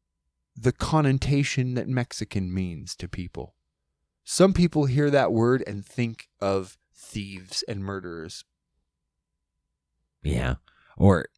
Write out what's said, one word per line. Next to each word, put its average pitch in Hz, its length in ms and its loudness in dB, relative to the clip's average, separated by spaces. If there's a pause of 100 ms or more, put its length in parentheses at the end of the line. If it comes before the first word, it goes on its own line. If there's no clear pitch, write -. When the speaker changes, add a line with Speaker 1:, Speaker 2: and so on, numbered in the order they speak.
(560)
Speaker 1:
the 123 160 0
connotation 135 1040 0
that 120 140 -4
Mexican 107 640 -4
means 87 440 -6
to 90 120 -10
people. - 460 -10 (720)
Some 190 280 4
people 160 340 4
hear 143 240 2
that 127 220 4
word 117 340 4
and 104 180 -10
think 117 440 -6 (120)
of 98 380 -2 (160)
thieves 98 760 -10
and 98 160 -6
murderers. 90 600 -10 (1800)
Speaker 2:
Yeah. 67 340 -2 (400)
Or, 92 300 4 (120)